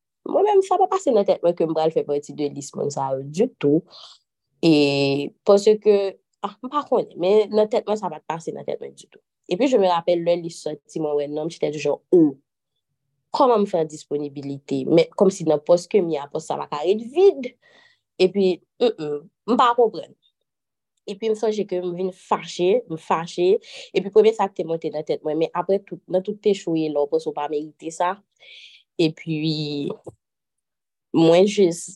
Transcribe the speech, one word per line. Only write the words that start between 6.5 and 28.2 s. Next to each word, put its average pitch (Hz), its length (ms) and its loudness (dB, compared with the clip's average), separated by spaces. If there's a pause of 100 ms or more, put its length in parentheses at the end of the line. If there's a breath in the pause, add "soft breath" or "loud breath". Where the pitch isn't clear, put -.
m 254 140 -14
pa 294 160 -4
konnen, 208 340 -2
men 208 320 2
nan 214 160 2
tèt - 160 -2
mwen, 214 140 -2
sa 185 100 -6
pa 156 80 -12 (160)
pase 160 200 -10
nan 143 120 -14
tèt 147 160 -6
mwen 139 160 -14
di - 80 -20
tou. - 160 -20 (240)
E 180 120 -4
pi, 262 120 2
je 254 80 4
me 185 120 4
rappelle, 170 360 0
lè 175 160 2
li 165 80 -10
soti, - 480 -12
mwen, 151 220 -2
wè, 143 100 -4
nan, 151 160 -6
m, 165 80 -8
j'étais 151 200 -4
du 147 80 -8
genre, 143 200 -2 (120)
oh, 156 200 6 (1000)
kòman 240 280 4
m 202 80 0
fè 165 160 -2
disponibilite? 139 1040 -8
Men, 160 160 4 (120)
kòm 196 160 4
si 160 120 -8
nan 151 160 2
pòs 175 280 2
ke 202 120 4
mi 160 160 -2
a, 143 120 -10
pòs 156 200 -10
sa 139 80 -6
va 147 120 -10
ka 147 120 -6
rete 214 320 0
vide. 285 400 2 (640 soft breath)
E 185 120 4
pi, 190 220 2 (300)
mm, 240 160 2
mm, 147 200 -6 (360)
m 240 40 2
pa 247 200 4
konprann. 214 360 -2 (920)
Epi 208 240 -4
m 214 60 -2
sonje 214 300 -2
ke 180 140 -4
m 175 140 -6
vin 185 180 -4
fache, 185 760 -2
m 160 100 -6
fache, 175 480 -2 (460 loud breath)
epi 190 180 -2
premye 220 240 6
sa 196 140 0
ki - 100 -10
te 160 80 -8
monte 165 240 -6
nan 151 140 -8
tèt 151 180 -6
mwen, 151 160 -2
men 160 180 -2
apre 196 240 -2
tout, - 180 -14 (100)
nan 185 140 0
tout 214 180 -8
te 202 140 2
chouye 160 360 -2
lò, 143 180 0
pòs 160 180 -2
ou 147 80 -8
pa 147 160 -4
merite 151 420 -8
sa. 180 200 -2 (840 loud breath)